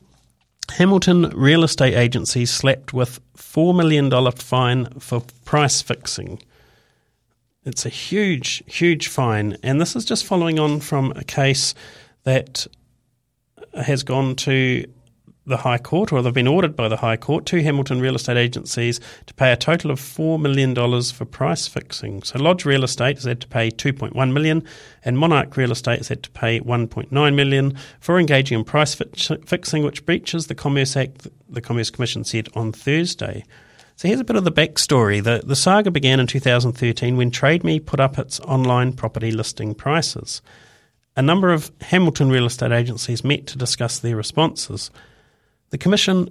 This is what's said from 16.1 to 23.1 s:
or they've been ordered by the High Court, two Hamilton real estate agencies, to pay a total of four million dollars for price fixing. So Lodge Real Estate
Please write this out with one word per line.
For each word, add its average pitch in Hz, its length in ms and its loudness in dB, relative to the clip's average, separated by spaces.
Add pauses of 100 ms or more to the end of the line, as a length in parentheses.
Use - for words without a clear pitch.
or 131 100 2
they've 123 100 2
been 127 140 2
ordered 175 300 2
by 113 120 -2
the 110 100 -2
High 113 180 0
Court, - 300 -2
two 175 160 0
Hamilton 139 380 0
real 131 140 0
estate 123 220 -2
agencies, 120 640 -2 (260)
to - 80 -20
pay 131 180 4
a 120 40 2
total 160 340 -2
of 135 80 -2
four 160 400 -2
million 139 340 2
dollars 120 380 0
for - 140 -10
price 160 420 -4
fixing. - 560 -10
So - 160 -8
Lodge 175 260 2
Real 139 200 2
Estate 127 320 -2